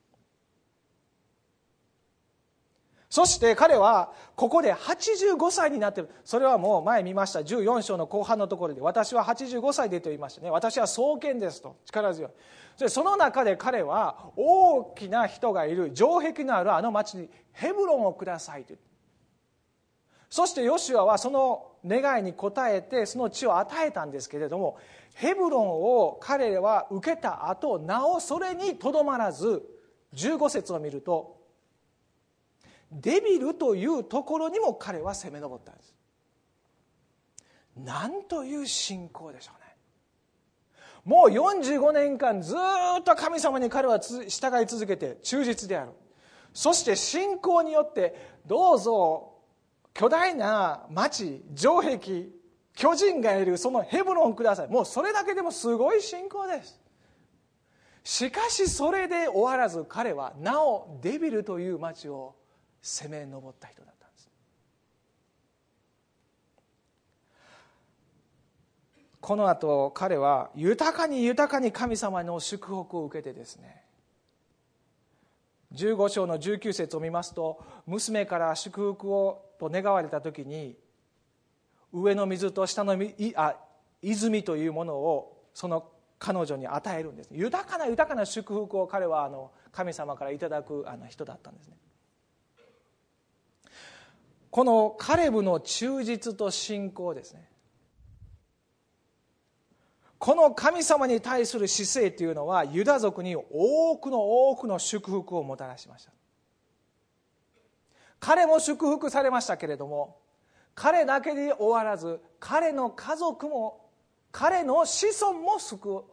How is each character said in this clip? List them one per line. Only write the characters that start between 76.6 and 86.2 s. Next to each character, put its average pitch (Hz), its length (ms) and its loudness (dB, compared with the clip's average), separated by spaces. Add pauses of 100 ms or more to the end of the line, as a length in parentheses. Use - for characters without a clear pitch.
節 165 240 -6
を - 20 -6
見 165 120 -6
ま 170 100 -4
す - 140 -12
と、 160 280 -6 (220)
娘 208 400 -4
か 180 140 -4
ら 160 160 -2
祝 196 380 -6
福 196 200 -6
を 196 320 -2 (140)
と 160 100 -6
願 185 140 -4 (100)
わ 180 80 2
れ 156 60 -6
た 147 140 -6
時 151 220 -10
に、 143 320 -12 (1160)
上 196 220 0
の 202 100 0
水 190 260 -2
と 190 140 -2
下 202 180 -4
の 196 140 0
み-、 202 220 -6
い-、 220 180 -4
あ、 151 200 0 (440)
泉 214 420 -2
と 165 140 -4
い 156 100 -2
う 156 60 -4
も 165 120 -6
の 156 100 -8
を 147 580 -4
そ - 140 -10
の 165 240 -6 (260)
彼 185 280 -4